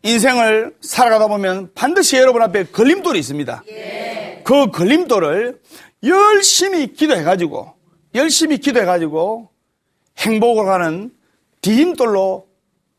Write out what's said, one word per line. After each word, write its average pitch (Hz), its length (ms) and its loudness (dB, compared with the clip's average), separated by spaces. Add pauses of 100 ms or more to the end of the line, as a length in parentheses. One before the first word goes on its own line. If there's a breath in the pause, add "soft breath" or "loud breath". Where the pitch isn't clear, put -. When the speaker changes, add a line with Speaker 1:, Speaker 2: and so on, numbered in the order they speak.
Speaker 1:
인생을 220 760 0
살아가다 220 480 2
보면 190 460 -4
반드시 302 420 0
여러분 254 260 4
앞에 202 240 0
걸림돌이 302 520 0
있습니다. 131 480 -8
Speaker 2:
네. - 800 -14
Speaker 1:
그 277 260 4
걸림돌을 220 920 0 (440 loud breath)
열심히 381 880 2
기도해가지고, 175 800 -2 (420)
열심히 302 440 0
기도해가지고 185 880 -2 (720)
행복으로 220 480 0
가는 185 440 -2 (520)
디딤돌로 214 840 0 (520)